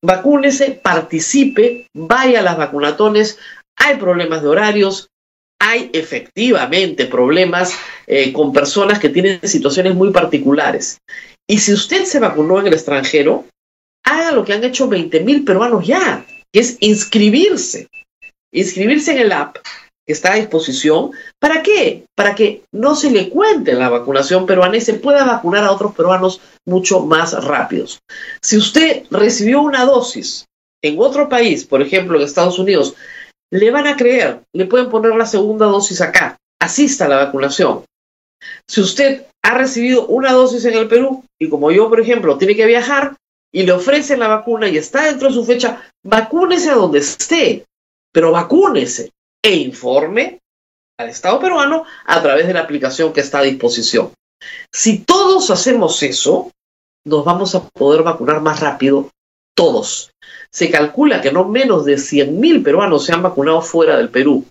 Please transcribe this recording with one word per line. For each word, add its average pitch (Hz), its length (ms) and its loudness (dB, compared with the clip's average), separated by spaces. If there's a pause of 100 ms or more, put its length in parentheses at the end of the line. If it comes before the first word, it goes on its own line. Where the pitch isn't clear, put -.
Vacúnese, 269 680 2
participe, 208 1200 0
vaya 233 460 2
a - 20 -2
las 175 140 0
vacunatones. 156 840 0 (380)
Hay 277 200 2
problemas 170 460 -2
de 147 60 0
horarios, 196 600 0 (520)
hay 220 320 -2
efectivamente 160 1120 -2
problemas, 175 680 0 (320)
eh, 135 260 0
con 143 200 0
personas 196 480 0
que 151 80 2
tienen 185 340 0
situaciones 180 540 0
muy 190 160 2
particulares. 147 880 0 (500)
Y 208 100 2
si 208 160 2
usted 359 300 -2
se 302 160 0
vacunó 175 400 0
en 196 80 0
el 165 60 2
extranjero, 143 680 -2 (600)
haga 320 260 0
lo 240 140 0
que 202 80 -4
han 208 100 -2
hecho 254 260 -2
veinte 165 300 -2
mil 247 260 0
peruanos 208 400 0
ya, 294 400 -2 (280)
que 202 80 4
es - 180 -2
inscribirse. 214 1080 2 (640)
Inscribirse 208 600 0
en 269 60 -2
el 220 140 2
app 147 240 -6 (500)
que 151 80 -4
está 180 180 -2
a 208 40 0
disposición. 160 760 -2 (280)
¿Para 311 240 0
qué? 381 440 0 (100)
Para 202 180 0
que - 280 0 (100)
no 254 220 0
se 294 160 0
le 196 180 2
cuente 330 460 0
la 123 160 0
vacunación 139 560 0
peruana 185 320 2
y - 20 0
se 226 140 -2
pueda 285 300 2
vacunar 214 400 0
a 196 80 2
otros 202 220 -4
peruanos 185 460 0 (260)
mucho 185 340 0
más - 440 -2
rápidos. - 560 -4 (400)
Si - 160 0
usted 294 540 2
recibió 220 500 2
una 277 240 0
dosis - 640 -2 (360)
en 151 160 -4
otro 269 300 -2
país, 233 380 -2
por 135 160 0
ejemplo 175 340 -2
en 143 80 2
Estados 175 340 -2
Unidos, 185 360 0 (560)
le 202 200 2
van 285 160 0
a 285 100 0
creer, 247 460 0 (100)
le 185 140 -2
pueden 247 240 0
poner 220 240 2
la 220 120 0
segunda 214 400 0
dosis 202 340 0
acá. 170 360 -2 (240)
Asista 180 460 0
a - 20 0
la 139 160 2
vacunación. 135 600 -2 (840)
Si - 140 -4
usted 269 460 -2 (160)
ha 233 120 0
recibido 254 520 0
una 262 260 0
dosis 247 320 2
en 233 100 0
el 220 140 0
Perú 262 360 2 (160)
y 156 80 -4
como 147 220 0
yo, 208 180 4
por 226 120 2
ejemplo, 214 360 0
tiene 196 180 2
que 220 120 2
viajar 269 500 0 (360)
y 190 100 -2
le 180 100 4
ofrecen 269 480 0
la 226 80 0
vacuna 214 400 -2
y 156 80 -2
está 262 280 -2
dentro 269 240 0
de 262 60 0
su 233 100 0
fecha, 240 380 -2 (220)
vacúnese 311 680 0
a 277 40 4
donde 170 240 2
esté, 190 680 -2 (480)
pero 165 200 4
vacúnese 175 800 0 (320)
e 208 140 2
informe 151 840 -2 (580)
al 233 100 -10
Estado 240 320 -2
peruano 320 440 0 (200)
a 165 160 0
través 151 260 2
de 185 80 -2
la 170 60 0
aplicación 147 520 -4
que 143 80 -2
está 139 180 -4
a 139 60 2
disposición. 120 680 -2 (600)
Si - 260 0
todos 381 520 2
hacemos 214 520 0
eso, 143 480 -2 (560)
nos 147 180 0
vamos 185 300 -2
a 180 140 -4
poder 147 340 2
vacunar 151 380 -2
más 156 200 -2
rápido 139 500 -2 (460)
todos. - 560 -2 (400)
Se - 180 -2
calcula 170 500 2
que 135 120 -2
no 180 120 2
menos 214 400 0
de 139 140 2
cien 143 420 -2
mil 311 220 4
peruanos 156 420 2
se 170 80 -2
han 170 100 -2
vacunado 160 400 0
fuera 160 340 2
del 120 120 0
Perú. 135 420 0